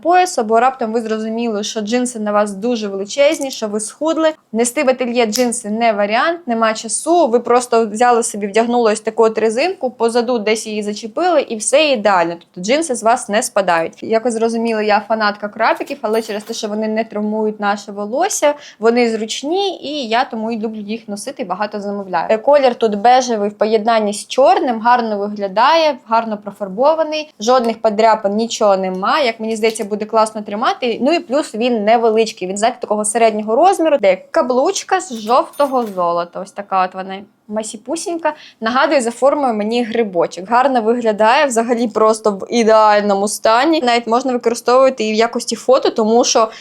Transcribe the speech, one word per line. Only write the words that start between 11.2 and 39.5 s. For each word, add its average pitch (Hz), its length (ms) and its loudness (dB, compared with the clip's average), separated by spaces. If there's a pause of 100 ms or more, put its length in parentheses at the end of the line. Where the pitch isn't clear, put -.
і 233 160 -6
все 285 340 2
ідеально. 196 440 2
Тобто - 260 -16
джинси 262 340 0
з 208 80 -8
вас 233 260 0
не 214 140 0
спадають. 175 600 -2
Як 220 220 -2
ви 247 60 2
зрозуміли, 226 540 -2
я 208 220 2
фанатка 208 420 -2
крапіків, 277 520 -2
але 220 200 0
через 214 220 -8
те, 233 100 -10
що 226 140 -8
вони 214 200 -4
не 220 160 -2
травмують 214 560 -4
наше 208 320 -4
волосся, 269 600 -2 (260)
вони 233 300 2
зручні, 285 760 -4
і 277 240 -6
я 226 160 0
тому 226 280 -6
і 233 80 -6
люблю 220 200 -8
їх 214 280 -10
носити, 208 360 -10
і - 20 -6
багато 208 340 -6
замовляю. 196 500 -6
Е, 220 80 2
колір 262 380 4
тут 220 200 0
бежевий 233 540 2
в 208 40 -8
поєднанні 214 600 0
з - 140 -10
чорним, 277 520 2
гарно 233 380 2
виглядає, 208 880 0
гарно 226 320 -2
профарбований, 285 1000 -2
жодних 233 420 2
подряпин, 220 540 2
нічого 220 420 2
нема. 190 420 -2
Як 226 200 -2
мені 220 160 -4
здається, 220 300 -2
буде 208 200 -6
класно 220 360 0
тримати. 233 600 -4
Ну 277 120 2
і 339 60 0
плюс 285 360 -4
він 226 280 0
невеличкий, 220 640 2
він, 190 100 -6
знаєте, 220 240 -2
такого 208 240 -2
середнього 220 500 0
розміру, 320 460 4
де 285 140 4 (160)
каблучка 320 720 0
з 233 200 -12
жовтого 262 640 0
золота. 175 540 -4
Ось 185 120 -14
така 196 340 -2
от 185 100 -12
вона 190 260 -10 (280)
масіпусінька. 302 840 -6 (280)
Нагадує 269 400 2
за 226 100 -2
формою 277 420 2